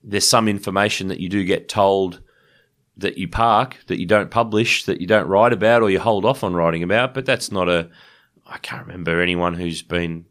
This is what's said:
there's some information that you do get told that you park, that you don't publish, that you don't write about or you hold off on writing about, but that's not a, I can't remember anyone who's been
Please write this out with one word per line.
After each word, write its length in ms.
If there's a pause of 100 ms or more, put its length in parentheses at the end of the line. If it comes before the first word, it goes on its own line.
there's 240
some 200
information 600
that 100
you 100
do 140
get 260
told 520 (760)
that 200
you 100
park, 500 (100)
that 120
you 60
don't 260
publish, 540
that 160
you 60
don't 200
write 260
about 280
or 80
you 100
hold 260
off 180
on 100
writing 300
about, 300
but 120
that's 260
not 180
a, 200 (560)
I 120
can't 280
remember 360
anyone 320
who's 280
been 500